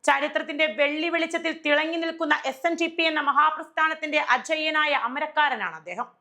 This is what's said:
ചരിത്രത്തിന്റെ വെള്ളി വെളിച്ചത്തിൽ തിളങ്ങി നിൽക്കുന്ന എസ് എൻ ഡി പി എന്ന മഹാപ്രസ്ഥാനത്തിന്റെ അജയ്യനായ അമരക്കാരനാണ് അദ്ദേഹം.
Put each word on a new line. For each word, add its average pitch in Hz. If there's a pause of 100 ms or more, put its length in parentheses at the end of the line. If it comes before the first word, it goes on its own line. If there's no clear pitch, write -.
ചരിത്രത്തിന്റെ 302 (120)
വെള്ളി 302
വെളിച്ചത്തിൽ 330 (140)
തിളങ്ങി 311
നിൽക്കുന്ന 320 (140)
എസ് 269
എൻ 339
ഡി 330
പി 330
എന്ന 311
മഹാപ്രസ്ഥാനത്തിന്റെ 311 (140)
അജയ്യനായ 311 (160)
അമരക്കാരനാണ് 262
അദ്ദേഹം. 175 (120)